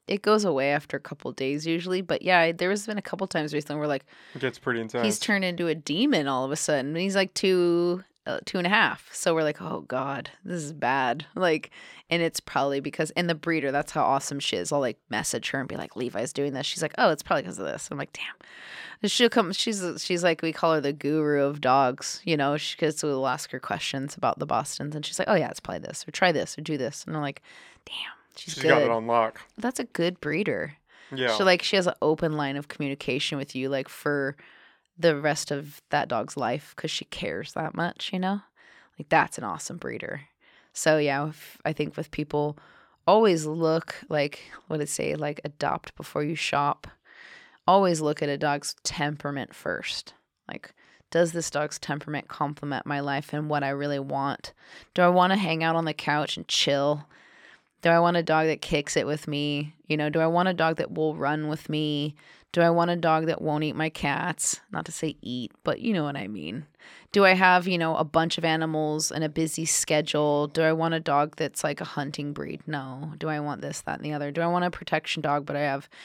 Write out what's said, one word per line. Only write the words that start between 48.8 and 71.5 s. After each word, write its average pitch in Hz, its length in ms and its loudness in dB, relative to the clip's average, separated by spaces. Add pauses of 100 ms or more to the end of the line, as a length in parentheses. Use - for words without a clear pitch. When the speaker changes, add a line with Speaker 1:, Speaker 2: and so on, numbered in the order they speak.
Speaker 1:
temperament 143 720 -4
first. - 600 -8 (340)
Like, - 260 -14 (380)
does 165 180 4
this 165 180 -4
dog's 147 300 -4
temperament 147 480 -6
complement 147 580 -4
my 143 140 -4
life 143 340 -4
and 151 160 -4
what 147 140 0
I 135 60 0
really 143 320 -2
want? 139 520 -4 (420)
Do 180 80 4
I 175 80 8
wanna 180 260 6
hang 165 260 -2
out 165 140 2
on 165 80 2
the 156 100 -2
couch - 420 -2
and - 120 -12
chill? 143 580 2 (760)
Do 170 80 4
I 170 100 8
want 175 160 4
a 165 80 4
dog 160 240 4
that - 140 0
kicks 147 340 -2
it 117 100 2
with 147 220 -4
me? 147 460 -2 (120)
You 151 100 0
know, 151 140 0
do 160 80 0
I 160 80 4
want 175 220 4
a 180 60 0
dog 160 240 2
that - 140 -4
will 156 220 0
run 151 320 -2
with 151 220 -6
me? 151 480 -2 (340)
Do 170 120 4
I 170 80 8
want 170 200 4
a 175 60 2
dog 160 300 2
that - 160 0
won't 151 220 0
eat 151 120 -2
my 160 140 0
cats? - 680 -2 (140)
Not 160 140 -6
to 160 60 -12
say - 280 -4
eat, 123 320 -8 (120)
but - 160 -2
you 226 120 0
know 170 100 2
what 143 140 -4
I 98 120 -6
mean. 104 380 -10 (460)
Do 196 140 8
I 185 80 10
have, 180 340 6
you 180 80 2
know, 160 200 2
a 156 80 2
bunch 160 340 2
of 165 60 -2
animals 156 680 0
and 160 100 -2
a 156 60 0
busy 160 380 -2
schedule? 151 800 2
Do 160 140 0
I 160 100 6
want 165 220 0
a 160 60 0
dog 151 360 2
that's, - 260 -4